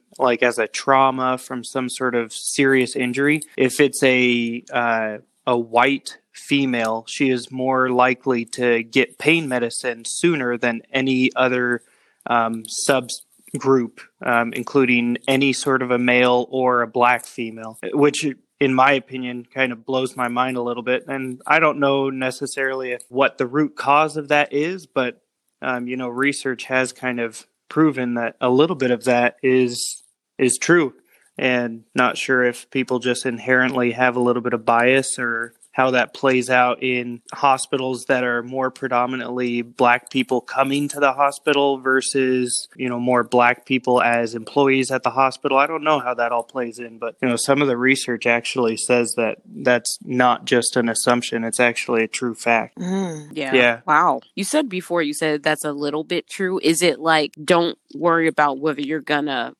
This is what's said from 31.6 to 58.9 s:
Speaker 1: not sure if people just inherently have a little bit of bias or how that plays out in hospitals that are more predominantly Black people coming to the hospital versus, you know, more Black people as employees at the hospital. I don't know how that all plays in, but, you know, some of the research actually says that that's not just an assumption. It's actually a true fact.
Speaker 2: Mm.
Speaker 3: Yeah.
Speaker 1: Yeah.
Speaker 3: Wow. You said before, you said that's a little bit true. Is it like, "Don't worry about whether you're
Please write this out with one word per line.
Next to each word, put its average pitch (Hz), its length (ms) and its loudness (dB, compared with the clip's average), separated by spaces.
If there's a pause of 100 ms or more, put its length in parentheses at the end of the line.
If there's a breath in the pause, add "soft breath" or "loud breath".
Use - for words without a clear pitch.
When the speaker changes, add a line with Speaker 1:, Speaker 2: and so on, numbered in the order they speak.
Speaker 1:
not 123 200 2
sure 127 280 0
if 120 260 -4
people 127 300 -2
just 123 260 -2
inherently 127 640 0
have 123 260 2
a 127 40 0
little 123 200 2
bit 120 140 -4
of 113 100 -4
bias 123 540 2
or 117 340 -6 (200)
how 131 180 2
that 123 240 0
plays 127 340 2
out 123 360 2
in 123 360 -4 (120)
hospitals 131 720 0
that 127 180 2
are 120 220 -2
more 131 260 -4
predominantly 123 920 -2
Black 120 480 2
people 127 320 -2
coming 135 460 -2
to 147 140 -6
the 139 120 4
hospital 139 680 0
versus, 127 960 0
you 127 120 -6
know, 123 120 -6
more 123 240 2
Black 123 420 2
people 123 340 2
as 117 360 0
employees 131 560 2
at 127 100 -2
the 123 80 0
hospital. 135 480 0
I 139 80 4
don't 160 160 -6
know 151 160 2
how 123 160 -4
that 117 160 0
all 117 140 -2
plays 117 340 -8
in, 117 200 -14
but, 113 220 -8
you 135 80 0
know, 120 60 0
some 139 260 0
of 147 60 2
the 127 100 0
research 127 480 0
actually 117 520 0
says 120 400 0
that 110 280 -2
that's 123 600 -2
not 123 400 0
just 120 320 0
an 117 120 2
assumption. 120 540 -2
It's 113 160 -6
actually 117 460 0
a 110 40 -4
true 117 280 -6
fact. 113 420 -2
Speaker 2:
Mm. 180 540 -6
Speaker 3:
Yeah. 139 240 -4
Speaker 1:
Yeah. 120 280 4
Speaker 3:
Wow. 151 360 2 (160)
You 196 80 -4
said 294 240 -2
before, 175 340 -4
you 147 100 -2
said 151 300 -2
that's 151 220 -2
a 151 80 -4
little 147 320 -4
bit 175 240 -6
true. 190 340 -4
Is 160 200 2
it 165 180 0
like, 156 340 0 (100)
"Don't 170 320 2 (180)
worry 165 340 2
about 147 300 0
whether 147 220 -4
you're 147 200 -4